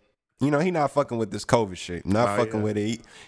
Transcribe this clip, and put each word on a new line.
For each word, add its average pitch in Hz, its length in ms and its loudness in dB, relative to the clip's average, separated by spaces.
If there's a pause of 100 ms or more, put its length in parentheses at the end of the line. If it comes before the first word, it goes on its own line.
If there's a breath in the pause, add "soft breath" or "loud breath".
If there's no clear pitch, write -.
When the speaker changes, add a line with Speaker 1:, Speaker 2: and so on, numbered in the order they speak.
(420)
Speaker 1:
you 139 100 2
know, 143 80 2
he 185 120 2
not 151 200 0
fucking 135 260 -2
with 107 140 -2
this 104 140 -8
covid 104 320 2
shit. - 280 -10
Not 107 240 4
Speaker 2:
Oh, 101 80 0
Speaker 1:
fucking 110 220 0
Speaker 2:
yeah. 104 40 0
Speaker 1:
with 107 140 -2
it. 104 80 0
He, 113 140 -2 (280 loud breath)